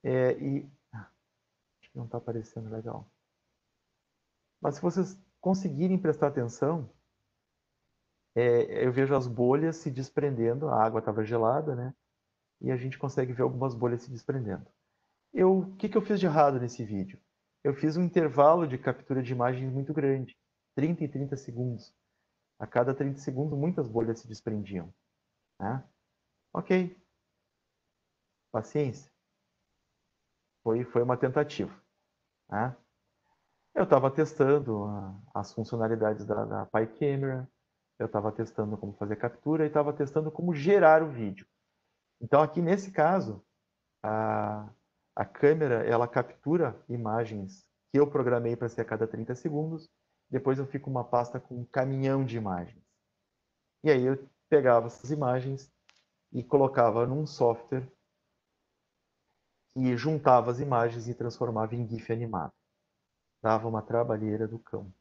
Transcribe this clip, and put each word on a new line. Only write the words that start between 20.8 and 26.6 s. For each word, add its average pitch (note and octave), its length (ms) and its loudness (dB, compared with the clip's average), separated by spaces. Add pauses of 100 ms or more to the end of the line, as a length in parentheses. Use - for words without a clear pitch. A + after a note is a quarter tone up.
e C#3+ 40 -2
trinta C#3 300 -4
segundos. A#2+ 580 -6 (640)
A G#2+ 80 -10
cada B2+ 260 2
trinta C#3 240 -4
segundos, C#3 400 -4
muitas D#3 300 -2
bolhas A2+ 320 -2
se - 80 -20
desprendiam, G2 680 -8 (680)
né? A#2+ 240 -6 (680)
Ok. F#3 420 -2 (1600)